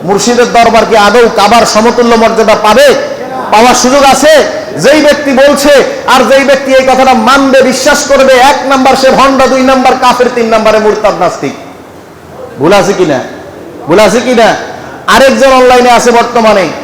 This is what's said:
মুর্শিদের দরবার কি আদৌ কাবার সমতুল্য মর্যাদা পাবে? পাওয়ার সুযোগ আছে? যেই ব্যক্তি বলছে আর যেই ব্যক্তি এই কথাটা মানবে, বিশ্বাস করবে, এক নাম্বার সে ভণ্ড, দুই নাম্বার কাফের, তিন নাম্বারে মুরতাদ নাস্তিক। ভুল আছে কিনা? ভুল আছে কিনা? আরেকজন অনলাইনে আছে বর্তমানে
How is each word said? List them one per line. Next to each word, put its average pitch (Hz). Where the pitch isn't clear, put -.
মুর্শিদের 214
দরবার 226
কি 196
আদৌ 208
কাবার 214
সমতুল্য 233
মর্যাদা 220
পাবে? 214
পাওয়ার 226
সুযোগ 262
আছে? 277
যেই 277
ব্যক্তি 285
বলছে 277
আর 254
যেই 269
ব্যক্তি 269
এই 254
কথাটা 262
মানবে, 262
বিশ্বাস 277
করবে, 269
এক 262
নাম্বার 269
সে 262
ভণ্ড, 262
দুই 262
নাম্বার 262
কাফের, 247
তিন 233
নাম্বারে 220
মুরতাদ 208
নাস্তিক। 160
ভুল 156
আছে 190
কিনা? 156
ভুল 170
আছে 214
কিনা? 233
আরেকজন 254
অনলাইনে 247
আছে 233
বর্তমানে 220